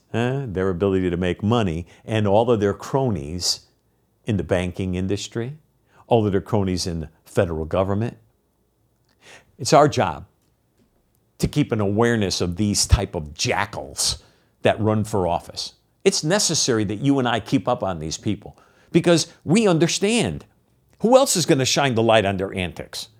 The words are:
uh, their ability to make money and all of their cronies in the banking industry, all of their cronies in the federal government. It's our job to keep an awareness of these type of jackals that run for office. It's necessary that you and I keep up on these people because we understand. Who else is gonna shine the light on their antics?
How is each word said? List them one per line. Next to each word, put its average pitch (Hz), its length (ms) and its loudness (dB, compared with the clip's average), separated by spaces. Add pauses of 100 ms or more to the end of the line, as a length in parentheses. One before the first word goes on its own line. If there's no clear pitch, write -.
(140)
uh, 127 320 -2
their 92 240 -2
ability 92 400 2
to 85 60 -2
make 90 260 -2
money 101 440 0 (200)
and 110 200 0
all 110 240 4
of 113 100 2
their 101 120 2
cronies 92 960 -4 (580)
in 104 140 0
the 85 60 -2
banking 90 500 -2
industry, 101 640 -6 (480)
all 113 180 2
of 101 80 0
their 95 80 2
cronies 95 460 -2
in 82 140 -6
the 80 100 -10 (160)
federal 82 400 -2
government. 98 500 -4 (1400)
It's 139 160 0
our 147 140 8
job 90 360 -2 (1120)
to - 100 -2
keep - 240 -2
an 107 120 -2
awareness 104 580 2
of 87 160 -2
these 104 300 0
type - 280 0
of 76 200 -8
jackals 87 880 -4 (400)
that 101 180 2
run 107 240 2
for 98 220 -2
office. - 480 -6 (280)
It's 196 220 0
necessary 151 600 0
that 101 160 -6
you 139 180 2
and 123 100 0
I 117 120 0
keep - 280 -2
up 123 140 -2
on 92 160 -4
these 78 180 -8
people - 420 -8 (320)
because 165 400 2 (140)
we 208 240 4
understand. 165 800 0 (540)
Who 240 180 6
else 262 180 2
is 160 80 0
gonna 131 220 2
shine 139 280 0
the 113 80 2
light 110 220 6
on 98 140 0
their 95 160 -4
antics? - 540 -8 (120)